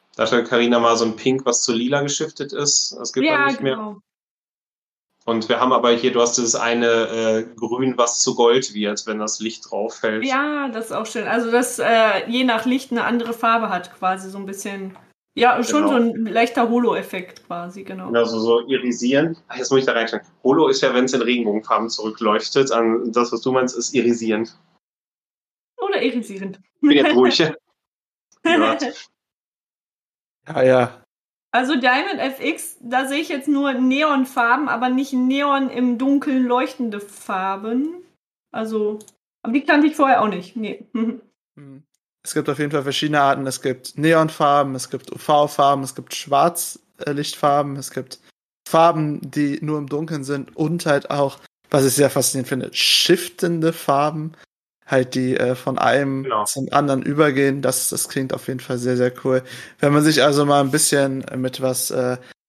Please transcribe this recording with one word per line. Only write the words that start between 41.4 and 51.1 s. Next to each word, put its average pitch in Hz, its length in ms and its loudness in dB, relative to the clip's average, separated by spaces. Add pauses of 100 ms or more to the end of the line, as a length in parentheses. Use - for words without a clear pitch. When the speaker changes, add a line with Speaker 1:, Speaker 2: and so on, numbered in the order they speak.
Speaker 3:
Hm. 139 260 -20 (400)
Es - 120 -12
gibt 156 160 0
auf 135 80 -2
jeden 147 120 -2
Fall 147 140 -2
verschiedene 147 360 0
Arten. 135 260 2
Es 131 160 -6
gibt - 360 -6
Neonfarben, 147 760 2
es 127 160 -10
gibt - 200 -10
U-V-Farben, 147 720 2
es 131 120 -10
gibt - 200 -14
Schwarzlichtfarben, 143 1600 -2
es 135 140 -12
gibt - 300 -12 (480)
Farben, 160 540 2
die 143 400 -4
nur 151 160 -4
im 147 100 -8
Dunkeln 156 340 -6
sind 139 320 -6
und 160 320 -2
halt 143 240 0